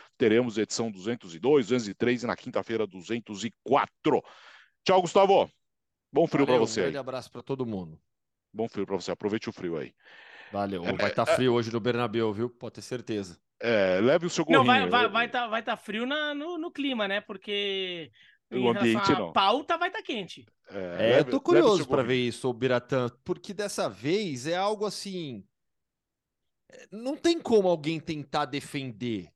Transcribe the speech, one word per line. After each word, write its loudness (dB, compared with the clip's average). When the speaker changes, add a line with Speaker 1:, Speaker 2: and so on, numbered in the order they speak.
Speaker 1:
teremos 4
edição -2
duzentos -10
e -14
dois, 4
duzentos 0
e -8
três -2
e -8
na -2
quinta-feira, -4
duzentos -10
e -8
quatro. 0
Tchau, 4
Gustavo. 4
Bom 4
frio 2
Speaker 2:
Valeu, 4
Speaker 1:
pra 2
você -4
Speaker 2:
um 2
grande -2
Speaker 1:
aí. -8
Speaker 2:
abraço -10
pra -14
todo -4
mundo. -8
Speaker 1:
Bom -4
frio -6
pra -6
você. -4
Aproveite -4
o -6
frio -6
aí. -8
Speaker 2:
Valeu. -6
Speaker 1:
É, -2
Speaker 2:
Vai 0
tá 0
Speaker 1:
é, 4
Speaker 2:
frio 2
hoje 0
no -2
Bernabéu, -2
viu? -4
Pode -16
ter -16
certeza. -8
Speaker 1:
É, 4
leve 4
o -4
seu 0
Speaker 3:
Não, 8
vai, 6
Speaker 1:
gorrinho. -2
Speaker 3:
vai, 4
vai 0
tá, -4
vai -4
tá -4
frio -6
na, -4
no, -8
no -8
clima, -4
né? -4
Porque -6
Speaker 1:
O -6
Speaker 3:
em 0
relação 2
Speaker 1:
ambiente, 2
Speaker 3:
à 2
Speaker 1:
não. -4
Speaker 3:
pauta, 2
vai -2
tá -8
quente. -10
Speaker 1:
É, -14
Speaker 2:
É, 2
Speaker 1:
leve, 8
Speaker 2:
eu 6
tô -10
Speaker 1:
leve 0
o 0
Speaker 2:
curioso 6
Speaker 1:
seu -4
Speaker 2:
pra 2
Speaker 1:
gorrinho. -2
Speaker 2:
ver 2
isso, -4
ô 0
Biratã, 0
porque -8
dessa -4
vez -4
é -2
algo -2
assim, -8
é, -20
não -6
tem 2
como 4
alguém 0
tentar -4
defender, -6